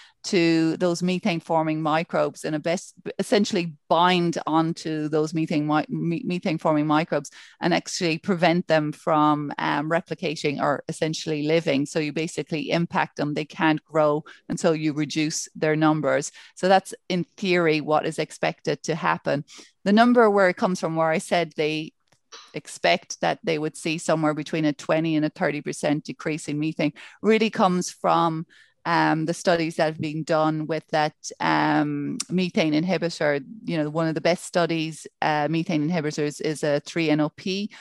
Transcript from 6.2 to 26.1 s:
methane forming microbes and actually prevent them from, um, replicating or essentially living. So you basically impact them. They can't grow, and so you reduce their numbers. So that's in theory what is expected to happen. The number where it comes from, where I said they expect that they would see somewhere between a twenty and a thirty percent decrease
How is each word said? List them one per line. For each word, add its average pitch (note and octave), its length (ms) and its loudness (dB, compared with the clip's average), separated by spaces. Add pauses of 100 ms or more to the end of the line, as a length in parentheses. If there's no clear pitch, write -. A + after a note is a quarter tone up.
methane F3 320 -2
forming D3+ 280 2
microbes D3+ 440 0 (320)
and F3 100 2
actually E3 460 -2
prevent F3 500 0
them D3+ 240 2
from, D3+ 640 2
um, D3+ 320 -2
replicating D#3+ 720 -4
or C#3+ 280 0
essentially D#3 560 -4
living. D3+ 420 0
So - 120 -4
you D3+ 140 -2
basically D#3 580 -6
impact E3 460 -2
them. D3 160 -4
They D3+ 140 -4
can't D#3 380 0
grow, D3+ 400 0 (260)
and - 100 -6
so E3+ 120 2
you D#3 200 -2
reduce D3+ 600 -4
their D#3 220 0
numbers. D3+ 540 2 (260)
So F3+ 120 0
that's F#3+ 240 4 (160)
in F3+ 160 0 (140)
theory F3 420 2
what D3+ 240 0
is D#3 140 -4
expected D#3 640 -4
to D#3+ 120 -2
happen. D#3+ 500 -2 (400)
The G3 100 2
number A#3+ 340 6
where G3+ 220 4
it - 80 -4
comes F#3 220 0
from, D#3+ 140 -4
where D#3+ 160 2
I D#3+ 80 2
said F3 380 -2
they D#3 360 -2 (600)
expect - 640 -2
that E3 240 0
they D#3+ 140 0
would D#3 180 -4
see E3 220 -4
somewhere D#3+ 360 0
between D#3 300 -4
a D3 80 2
twenty D#3+ 440 0
and D3+ 100 0
a D#3 40 -2
thirty D3+ 300 -2
percent D3 440 -2
decrease D3+ 440 -8